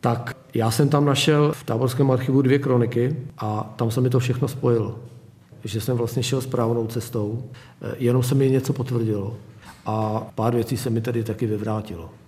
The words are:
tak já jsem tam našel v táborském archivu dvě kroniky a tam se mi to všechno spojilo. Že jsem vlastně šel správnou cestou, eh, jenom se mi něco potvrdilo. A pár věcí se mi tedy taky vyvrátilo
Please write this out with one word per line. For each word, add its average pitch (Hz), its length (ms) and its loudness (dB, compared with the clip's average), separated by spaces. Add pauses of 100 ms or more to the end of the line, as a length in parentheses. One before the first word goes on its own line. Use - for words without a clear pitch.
tak - 360 -2 (180)
já 113 160 2
jsem 139 180 2
tam 143 160 4
našel 147 480 4
v - 120 -10
táborském 127 460 0
archivu 131 320 2
dvě 135 160 4
kroniky 123 580 2 (220)
a 107 380 -4
tam 113 140 0
se 110 100 -2
mi 127 100 2
to 127 80 2
všechno 123 300 0
spojilo. 117 500 0 (680)
Že 107 160 -6
jsem 127 160 -2
vlastně 117 260 -2
šel 135 180 -2
správnou 120 460 0
cestou, 113 560 -4 (400)
eh, - 160 -8
jenom 123 240 2
se 127 120 0
mi 135 160 4
něco 131 220 2
potvrdilo. 113 640 -2 (500)
A 110 480 0
pár 113 200 2
věcí 117 220 0
se 127 140 -2
mi 113 100 0
tedy 117 240 -2
taky 113 220 -4
vyvrátilo 107 640 -4 (180)